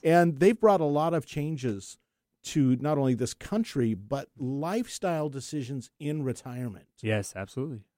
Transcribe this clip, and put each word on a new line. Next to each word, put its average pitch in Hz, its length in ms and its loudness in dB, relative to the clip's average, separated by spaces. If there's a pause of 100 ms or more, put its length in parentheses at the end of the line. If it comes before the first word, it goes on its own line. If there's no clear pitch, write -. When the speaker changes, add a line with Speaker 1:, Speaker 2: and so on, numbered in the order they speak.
Speaker 1:
And 170 340 6
they've 208 200 6
brought 202 220 6
a 160 40 2
lot 151 300 2
of 156 120 -2
changes 131 680 -6 (480)
to 131 320 4
not 143 220 0
only 135 160 2
this 117 200 -2
country, 139 600 -2
but 110 340 -8 (100)
lifestyle 156 920 -4
decisions 135 680 -8
in 151 240 -4
retirement. 123 640 -8 (140)
Speaker 2:
Yes, 107 340 -2
absolutely. 120 460 -8 (180)